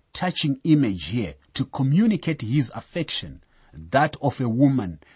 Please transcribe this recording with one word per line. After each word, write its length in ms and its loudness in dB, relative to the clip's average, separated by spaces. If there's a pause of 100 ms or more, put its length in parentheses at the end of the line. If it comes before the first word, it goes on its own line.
(140)
touching 500 -2
image 440 2
here 280 -4 (180)
to 120 -2
communicate 760 0
his 340 0
affection, 680 -8 (320)
that 480 0
of 180 -2
a 80 -2
woman 520 2 (160)